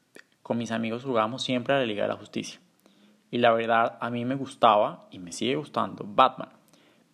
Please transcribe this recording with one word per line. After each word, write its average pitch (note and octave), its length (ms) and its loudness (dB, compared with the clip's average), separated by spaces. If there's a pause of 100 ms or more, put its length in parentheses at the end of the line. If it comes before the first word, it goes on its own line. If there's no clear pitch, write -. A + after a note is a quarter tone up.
(420)
con A#2 160 -4
mis A2+ 120 -6
amigos A2+ 320 -4
jugábamos B2 400 0
siempre B2+ 320 -2
a C#3 40 2
la B2+ 80 0
Liga G#2 160 -4
de G#2 80 0
la G#2+ 60 -6
Justicia. - 440 -10 (680)
Y B2+ 80 -2
la A#2 140 6
verdad, A#2 500 2
a A#2+ 80 -4
mí A#2+ 160 -4
me C3 80 -2
gustaba, B2 760 2
y G#2+ 80 -18
me F2 140 -14
sigue B2+ 240 -2
gustando, - 500 -6
Batman. B2+ 440 2 (640)